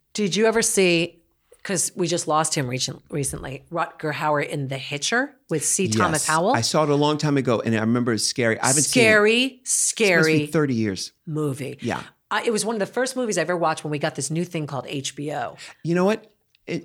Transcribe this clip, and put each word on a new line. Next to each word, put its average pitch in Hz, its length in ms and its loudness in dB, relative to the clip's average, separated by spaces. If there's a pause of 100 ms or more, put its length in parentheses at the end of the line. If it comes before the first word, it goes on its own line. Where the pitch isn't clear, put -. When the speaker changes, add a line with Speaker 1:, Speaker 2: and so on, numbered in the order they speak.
(140)
Speaker 1:
Did 190 220 -2
you 220 120 4
ever 226 160 2
see, 175 560 2 (440)
'cause - 320 -2
we 175 120 -2
just 160 200 -2
lost 156 280 2
him 139 120 -2
recent-, - 440 -6
recently, 135 600 -6
Rutger 165 440 -6
Hauer 151 300 0
in 143 240 -6
The 135 100 -6
Hitcher 233 560 -4 (160)
with 156 120 -2
C. - 240 0
Thomas 175 360 0
Speaker 2:
Yes. - 40 -4
Speaker 1:
Howell? 170 280 2
Speaker 2:
I 113 60 2
saw 156 220 2
it 147 60 0
a 143 60 4
long 147 240 2
time 143 180 2
ago, 123 240 2
and 113 140 0
I 107 60 2
remember 117 320 2
it's 104 120 0
scary. 113 340 0
I 117 80 2
haven't 143 160 2
Speaker 1:
Scary, 220 560 4
Speaker 2:
seen 262 220 -2
it. - 60 -16
Speaker 1:
scary 165 680 2
Speaker 2:
It 151 60 4
must 147 80 -2
be 143 40 -12
thirty 151 220 2
years. 107 380 -2 (160)
Speaker 1:
movie. 139 540 -6
Speaker 2:
Yeah. 107 200 -4 (280)
Speaker 1:
I, 220 140 -2
it 240 80 0
was 196 140 0
one 226 100 -2
of 208 40 -4
the 190 80 0
first 254 280 -4
movies 220 220 -2
I 165 40 0
ever 175 140 0
watched 160 300 0
when 147 60 -4
we 147 80 -2
got 156 160 -2
this 135 140 -6
new 165 140 -2
thing 165 240 -6
called 139 220 -8
H 135 260 -8
B 147 160 -8
O. 127 240 -8 (280)
Speaker 2:
You 170 120 0
know 180 100 2
what? 214 240 0 (360)
It, - 200 -8